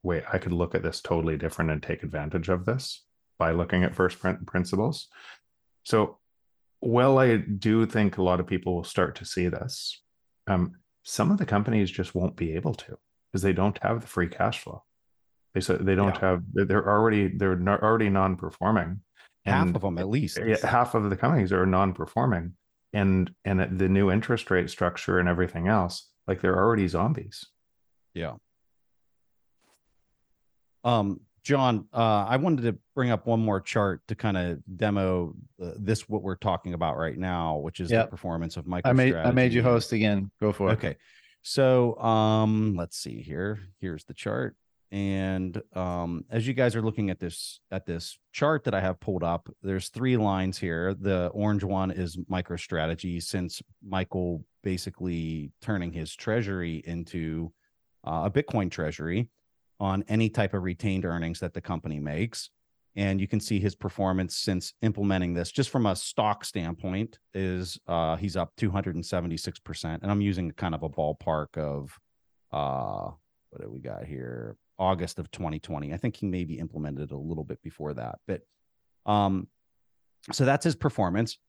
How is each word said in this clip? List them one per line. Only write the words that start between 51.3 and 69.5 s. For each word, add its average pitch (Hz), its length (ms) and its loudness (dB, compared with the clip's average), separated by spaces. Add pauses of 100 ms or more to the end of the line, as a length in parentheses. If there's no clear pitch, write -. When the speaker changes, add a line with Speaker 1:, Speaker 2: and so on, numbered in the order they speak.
Speaker 2:
orange 104 280 2
one 95 280 0
is 87 260 -4
MicroStrategy, 85 1080 -4
since 90 380 -6 (260)
Michael 90 600 -4 (160)
basically 82 960 -4
turning 87 320 -4
his 80 220 -8
treasury 95 720 -4
into, 82 640 -6 (500)
uh, 80 220 -4
a 101 60 0
Bitcoin 107 400 0
treasury 82 580 -4 (500)
on 98 300 -2
any 110 220 2
type 104 240 0
of 95 80 -2
retained 92 420 -2
earnings 82 360 -4
that 85 120 -6
the 87 80 -8
company 80 400 -6
makes. 76 480 -6 (480)
And 98 240 0
you 98 80 -2
can 107 120 0
see 101 200 -2
his 98 160 0
performance 92 640 -2
since 92 420 -4
implementing 98 540 0
this, 85 180 -4
just 135 160 0
from 123 160 0
a 98 100 2
stock - 520 -2
standpoint, 92 720 -6 (160)
is, 90 520 -4
uh, 82 300 0
he's 92 220 -4
up 82 180 -4
two 107 140 0
hundred 92 240 -2
and 85 100 -6
seventy-six 85 560 -4